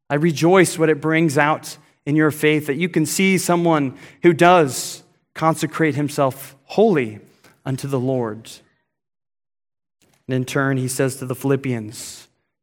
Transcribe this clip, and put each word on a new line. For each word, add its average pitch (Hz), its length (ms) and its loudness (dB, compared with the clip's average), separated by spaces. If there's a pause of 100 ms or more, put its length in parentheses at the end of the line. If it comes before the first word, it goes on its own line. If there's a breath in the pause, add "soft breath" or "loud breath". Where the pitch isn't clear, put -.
I 143 60 -2
rejoice 165 640 2
what 160 120 2
it 156 100 0
brings 160 380 0
out 147 400 0 (260 soft breath)
in 143 120 0
your 156 140 4
faith, 151 360 0
that 143 100 -4
you 170 120 -2
can 165 180 0
see 190 320 2
someone 165 580 0 (260 loud breath)
who 170 120 6
does 165 680 2 (300)
consecrate 160 600 -2
himself 139 720 -4
wholly 147 560 0 (440 soft breath)
unto 131 240 -6
the 135 120 -2
Lord. 120 500 -6 (1800)
And 131 60 -2
in 127 100 -2
turn, 135 320 -2
he 127 120 -4
says 131 280 -4
to 131 100 -12
the 127 80 -6
Philippians, 131 960 -6 (340)